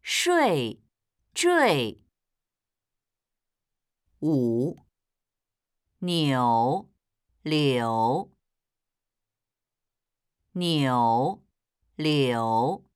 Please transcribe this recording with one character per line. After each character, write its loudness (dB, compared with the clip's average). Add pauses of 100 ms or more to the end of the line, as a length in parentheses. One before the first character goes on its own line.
睡， 0 (500)
坠。 0 (2250)
五， -2 (1200)
扭， 0 (520)
柳， 0 (2250)
扭， 0 (540)
柳。 0 (100)